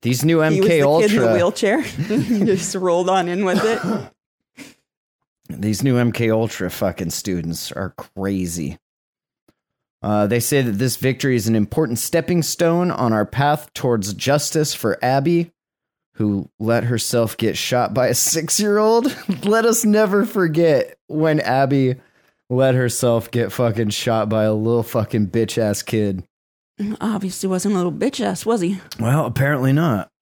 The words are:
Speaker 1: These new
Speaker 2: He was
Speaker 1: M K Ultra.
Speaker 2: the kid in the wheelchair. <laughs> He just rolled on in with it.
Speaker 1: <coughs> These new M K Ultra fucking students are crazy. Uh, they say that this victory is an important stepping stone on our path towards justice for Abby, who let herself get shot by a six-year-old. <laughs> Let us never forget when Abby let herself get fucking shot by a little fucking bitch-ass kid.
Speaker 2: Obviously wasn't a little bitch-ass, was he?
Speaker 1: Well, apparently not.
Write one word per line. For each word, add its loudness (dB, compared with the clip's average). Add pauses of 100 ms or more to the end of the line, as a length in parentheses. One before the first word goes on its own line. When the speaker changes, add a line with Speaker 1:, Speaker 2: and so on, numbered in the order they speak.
Speaker 1:
These 0
new 4
Speaker 2:
He 2
was 2
Speaker 1:
M 2
K 4
Ultra. 4
Speaker 2:
the 2
kid 4
in 2
the 4
wheelchair. 2
<laughs> -2
He -2
just 0
rolled 0
on 2
in -2
with 0
it. -2 (1400)
Speaker 1:
<coughs> -
These -4
new 2
M 2
K 0
Ultra -2
fucking -4
students -6
are -8
crazy. -6 (1300)
Uh, 2
they 2
say 0
that -2
this -2
victory 0
is 0
an 4
important 0
stepping 0
stone 0
on 0
our 2
path -2
towards -2
justice 0
for -2
Abby, 2 (640)
who 0 (120)
let 0
herself 0
get -2
shot -2
by 0
a 0
six-year-old. 0 (120)
<laughs> -4
Let 2
us 2
never 4
forget 2 (120)
when 0
Abby 2 (520)
let 2
herself 0
get 0
fucking 0
shot 0
by 2
a 2
little 0
fucking -2
bitch-ass 0
kid. -2 (800)
Speaker 2:
Obviously -4
wasn't -2
a 0
little 0
bitch-ass, -4
was 0
he? -2 (220)
Speaker 1:
Well, 2
apparently 2
not. 2 (140)